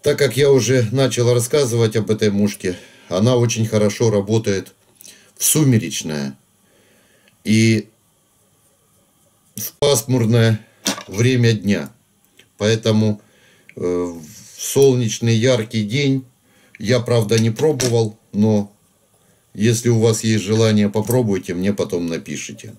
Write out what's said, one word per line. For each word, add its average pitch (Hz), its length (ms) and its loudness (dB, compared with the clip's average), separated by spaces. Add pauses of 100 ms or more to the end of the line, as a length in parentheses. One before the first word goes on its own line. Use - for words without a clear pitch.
Так 143 160 -2
как 127 180 0
я 139 160 4
уже 127 400 2
начал 123 400 0
рассказывать 120 640 0
об 107 140 -2
этой 107 220 0
мушке, 101 440 -2 (320)
она 107 280 2
очень 117 320 0
хорошо 107 420 0
работает 101 640 -2 (640)
в - 80 -6
сумеречное 104 880 0 (1080)
и 110 440 2 (1700)
в - 180 -10
пасмурное 117 920 0 (440)
время 120 420 2
дня. 98 400 -2 (680)
Поэтому, 107 640 0 (540)
э, - 60 -10
в 87 420 -4 (340)
солнечный 120 760 2
яркий 113 480 0
день 135 400 -2 (540)
я, 117 240 0
правда, 117 360 0
не 113 120 2
пробовал, 120 680 -2 (140)
но 104 420 0 (800)
если 117 360 0
у 117 100 2
вас 110 240 2
есть 110 220 0
желание, 107 440 2
попробуйте, 101 680 -2
мне 95 180 -2
потом 87 340 -4
напишите. 76 720 -10